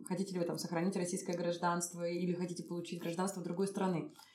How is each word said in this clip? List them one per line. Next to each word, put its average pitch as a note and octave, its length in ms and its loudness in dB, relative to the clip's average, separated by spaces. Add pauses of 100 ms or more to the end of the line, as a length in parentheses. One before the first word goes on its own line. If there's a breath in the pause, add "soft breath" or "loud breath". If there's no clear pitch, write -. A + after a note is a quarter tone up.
хотите F#3 260 0
ли F3+ 60 0
вы E3+ 60 2
там D#3+ 140 0
сохранить F3 380 2
российское F3 400 0
гражданство F3 680 0
или F3 280 2
хотите F3 280 -2
получить E3+ 400 -4
гражданство F3 400 0
другой F3 240 0
страны. F#3 460 0 (220 soft breath)